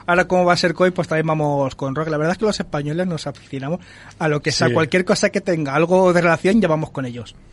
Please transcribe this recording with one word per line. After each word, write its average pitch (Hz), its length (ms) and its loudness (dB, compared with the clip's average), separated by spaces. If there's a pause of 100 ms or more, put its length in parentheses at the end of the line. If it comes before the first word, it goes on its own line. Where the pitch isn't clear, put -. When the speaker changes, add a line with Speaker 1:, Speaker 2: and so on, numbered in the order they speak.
Speaker 1:
ahora 175 200 2
cómo 180 180 2
va 175 100 4
a - 20 4
ser 175 180 0
Koi, 180 160 2
pues 180 160 -4
también 160 200 0
vamos 147 500 -2
con 135 180 -6
Rogue". 156 160 -6
La 151 60 -2
verdad 156 160 0
es 190 60 -6
que 220 80 -2
los 202 120 -2
españoles 160 480 -4
nos 170 220 -6
aficionamos 139 500 -8 (400)
a 165 80 -2
lo 147 160 0
que 156 80 -2
sea, 165 180 0
Speaker 2:
Sí. 120 40 2
Speaker 1:
cualquier 165 320 2
cosa 202 260 0
que 196 100 -2
tenga 160 360 -2
algo 180 360 4
de 170 100 0
relación, 180 380 2
ya 190 60 4
vamos 156 240 -2
con 135 140 -8
ellos. 120 320 -12 (160)